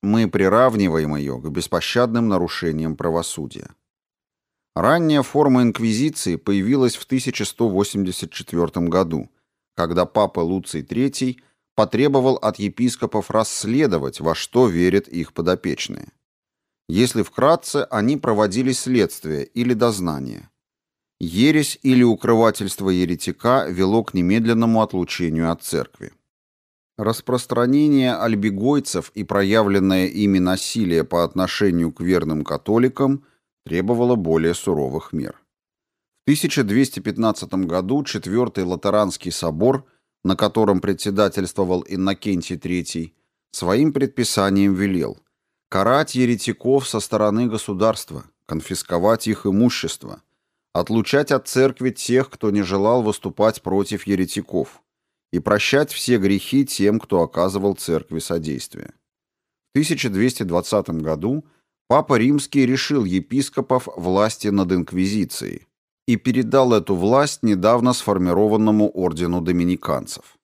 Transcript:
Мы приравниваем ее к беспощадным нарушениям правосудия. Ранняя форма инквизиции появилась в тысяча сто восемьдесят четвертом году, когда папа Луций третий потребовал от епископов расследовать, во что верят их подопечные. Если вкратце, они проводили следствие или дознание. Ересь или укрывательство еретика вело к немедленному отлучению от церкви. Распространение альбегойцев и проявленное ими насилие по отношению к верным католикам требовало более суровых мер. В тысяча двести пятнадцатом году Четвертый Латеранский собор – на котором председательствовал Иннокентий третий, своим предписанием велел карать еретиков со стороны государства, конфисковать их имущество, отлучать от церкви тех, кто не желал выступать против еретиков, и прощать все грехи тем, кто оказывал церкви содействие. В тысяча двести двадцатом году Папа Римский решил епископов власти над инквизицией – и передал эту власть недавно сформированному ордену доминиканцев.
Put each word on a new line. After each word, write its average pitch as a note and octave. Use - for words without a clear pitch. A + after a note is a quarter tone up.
Мы G#2
приравниваем F#2+
ее C#2
к D2
беспощадным A2+
нарушениям D#2+
правосудия. E2
Ранняя D3
форма C3+
инквизиции A2+
появилась A2+
в -
тысяча B2+
сто A#2
восемьдесят F#2+
четвертом E2+
году, E2
когда E2+
папа G2
Луций E2+
третий B2+
потребовал C3
от -
епископов G#2+
расследовать, A2
во D#2
что B2
верят F2+
их E2+
подопечные. -
Если A2+
вкратце, C#3
они A#2+
проводили A2
следствие F#2+
или A#2+
дознание. E2
Ересь C3+
или B2+
укрывательство A2
еретика F#2
вело F#2+
к -
немедленному A2+
отлучению E2
от D#2+
церкви. -
Распространение B2
альбегойцев G#2+
и G#2
проявленное G2
ими G2
насилие F2+
по E2+
отношению F2
к -
верным D#2+
католикам B2+
требовало A#2
более E2
суровых D2+
мер. -
В -
тысяча D3
двести A2+
пятнадцатом G2
году F#2
Четвертый G2+
Латеранский F#2
собор – E2+
на F#2
котором G2+
председательствовал F#2+
Иннокентий F#2+
третий, E2+
своим B2+
предписанием G2+
велел F#2
карать B2
еретиков B2+
со A2+
стороны G#2+
государства, G#2+
конфисковать F2+
их G#2+
имущество, G2+
отлучать A2+
от C#3
церкви B2+
тех, B2
кто -
не G2+
желал G2+
выступать G#2+
против F#2+
еретиков, F2+
и -
прощать C#3
все B2
грехи G2+
тем, G#2
кто F#2
оказывал F#2+
церкви D#2+
содействие. D2+
В -
тысяча D3+
двести A2+
двадцатом E2+
году E2+
Папа C3+
Римский C3+
решил C3
епископов B2
власти G2
над G2
инквизицией – F2+
и A#2
передал B2
эту G2
власть B2
недавно A2+
сформированному G#2
ордену F2
доминиканцев. F2